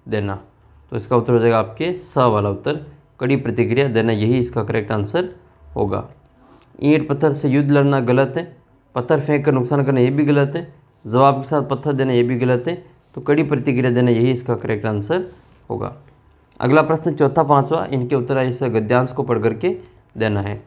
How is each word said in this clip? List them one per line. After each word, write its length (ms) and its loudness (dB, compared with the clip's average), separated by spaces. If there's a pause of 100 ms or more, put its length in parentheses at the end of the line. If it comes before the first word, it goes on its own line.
देना। 320 -4 (500)
तो 60 -8
इसका 200 -2
उत्तर 160 0
हो 60 4
जाएगा 200 4
आपके 380 -4
स 220 -6
वाला 320 2
उत्तर, 360 -6 (340)
कड़ी 160 0
प्रतिक्रिया 520 0
देना, 240 2
यही 260 2
इसका 260 -2
करेक्ट 280 -4
आंसर 360 -2 (480)
होगा। 320 -4 (720)
ईंट 260 2
पत्थर 240 0
से 160 -2
युद्ध 220 2
लड़ना 300 4
गलत 360 2
है, 200 -8 (380)
पत्थर 260 0
फेंक 240 0
कर 80 2
नुकसान 320 0
करना 160 0
ये 100 4
भी 140 0
गलत 320 2
है, 180 -10 (320)
जवाब 320 4
के 60 -8
साथ 180 0
पत्थर 300 -4
देना 200 0
ये 100 4
भी 160 0
गलत 300 0
है, 160 -8 (300)
तो 60 -12
कड़ी 220 0
प्रतिक्रिया 480 0
देना 200 2
यही 200 2
इसका 240 -2
करेक्ट 320 -6
आंसर 400 -2 (440)
होगा। 260 -8 (640)
अगला 220 4
प्रश्न 320 -2
चौथा 280 2
पाँचवा, 500 2
इनके 240 -2
उत्तर 200 -2
ऐसे 340 -2
गद्यांश 420 2
को 100 -4
पढ़ 160 0
करके 380 -2 (420)
देना 220 0
है। 260 -8